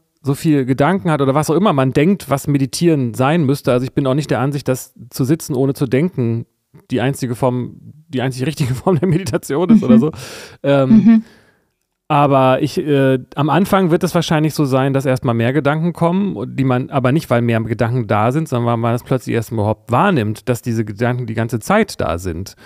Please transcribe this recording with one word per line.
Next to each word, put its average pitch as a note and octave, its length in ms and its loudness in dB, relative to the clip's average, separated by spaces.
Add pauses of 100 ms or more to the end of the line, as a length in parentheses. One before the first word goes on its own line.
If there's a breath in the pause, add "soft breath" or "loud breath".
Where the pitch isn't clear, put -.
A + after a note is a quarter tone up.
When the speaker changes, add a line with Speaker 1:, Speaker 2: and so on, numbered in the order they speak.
(220)
Speaker 1:
so C#3 120 -2
viel C#3+ 320 0
Gedanken C#3+ 440 0
hat D3+ 100 0
oder C3+ 140 2
was D3+ 160 0
auch D3+ 60 2
immer F#3+ 160 2
man C3 200 2
denkt, D#3 380 0
was C#3 160 -2
Meditieren C#3 680 0
sein C#3 300 0
müsste, C3+ 280 0
also B2 120 0
ich B2+ 80 -8
bin C#3+ 140 -2
auch C3 80 0
nicht D3 160 -2
der B2 100 0
Ansicht, C#3 280 -4
dass - 260 -6 (160)
zu - 140 -4
sitzen, D3 300 -2
ohne C3+ 200 0
zu C#3+ 120 -4
denken, A#2+ 600 -2 (440)
die A#2+ 100 -2
einzige B2+ 340 -2
Form, B2 420 -2 (320)
die B2+ 140 -4
einzig B2+ 240 -4
richtige C#3 280 -2
<laughs> - 20 -6
Form F#3 240 0
der F#3 80 0
Meditation E3 640 -2
ist A3 120 6
oder A#2+ 140 4
Speaker 2:
Mhm. A2+ 40 4
Speaker 1:
so. D3+ 120 0 (500 loud breath)
Ähm, C#3 280 2
Speaker 2:
Mhm. A3 340 6 (840 soft breath)
Speaker 1:
aber C3+ 540 4
ich, D3+ 160 -2
äh, C#3 400 2 (180)
am D3 140 0
Anfang F#3 400 2
wird F3 140 2
es F3 120 -2
wahrscheinlich D#3 380 0
so D#3 100 0
sein, C3+ 300 2
dass C3+ 120 -2
erstmal B2+ 280 0
mehr A#2 180 0
Gedanken D#3 400 0
kommen, F3+ 440 0
und B2 200 -8
die C3 80 0
man, B2+ 260 0
aber B2+ 220 0
nicht, D#3+ 180 -2
weil A#2+ 120 2
mehr A#2 180 2
Gedanken A2+ 480 -2
da A2 240 2
sind, D#3 160 -4
sondern A#2+ 180 -2
weil A#2 120 0
man A#2 160 0
das A#2+ 100 -4
plötzlich B2 320 -2
erstmal A2+ 240 -4
überhaupt A2 320 -4
wahrnimmt, B2 560 0
dass B2 140 -2
diese A2+ 220 -2
Gedanken A#2+ 420 -4
die A2 80 -8
ganze A2+ 260 -4
Zeit G3+ 400 -2
da E2+ 180 -2
sind. F2+ 480 -8